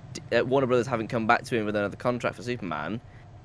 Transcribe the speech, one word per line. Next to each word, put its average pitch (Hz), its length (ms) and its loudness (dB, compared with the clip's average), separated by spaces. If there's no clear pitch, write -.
D-, - 240 -2
uh, 117 80 6
Warner 135 220 4
Brothers 120 200 4
haven't 117 220 -2
come 113 180 0
back 120 160 4
to - 140 -2
him 107 80 0
with 104 100 -2
another 104 220 0
contract 123 400 0
for 92 60 -12
Superman, 101 580 -4